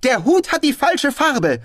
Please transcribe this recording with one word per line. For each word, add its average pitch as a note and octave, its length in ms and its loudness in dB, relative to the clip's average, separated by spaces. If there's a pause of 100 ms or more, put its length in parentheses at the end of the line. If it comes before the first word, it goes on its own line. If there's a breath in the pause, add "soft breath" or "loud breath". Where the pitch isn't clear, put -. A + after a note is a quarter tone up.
Der B3 220 0
Hut F4 280 2
hat E4 120 -2
die D4 80 2
falsche D#4 400 0
Farbe. A3 520 0